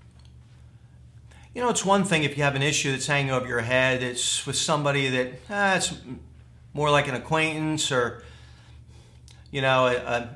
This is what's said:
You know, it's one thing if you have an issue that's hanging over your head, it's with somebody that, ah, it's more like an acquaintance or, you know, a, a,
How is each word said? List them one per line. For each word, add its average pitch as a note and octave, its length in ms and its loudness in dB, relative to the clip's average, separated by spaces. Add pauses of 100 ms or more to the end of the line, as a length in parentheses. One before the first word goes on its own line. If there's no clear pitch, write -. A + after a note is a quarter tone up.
(1500)
You A#3+ 80 -8
know, B3 80 0
it's - 160 -2
one G3 180 4
thing E3+ 200 2
if C#3+ 140 -2
you D3 60 0
have C#3 120 2
an C3+ 60 0
issue C#3+ 300 0
that's B2+ 160 -4
hanging C#3 240 0
over B2+ 160 0
your A#2+ 140 -2
head, B2+ 420 2
it's - 420 -4
with C3+ 100 -6
somebody C#3+ 540 0
that, B2+ 240 -2 (160)
ah, G3+ 260 2
it's F3 180 -2 (800)
more D3 160 0
like C#3+ 180 4
an C3 80 -4
acquaintance D#3 760 -2
or, A#2+ 320 -2 (1300)
you C#3 100 -4
know, C3 260 4
a, B2 80 2
a, A#2+ 400 -4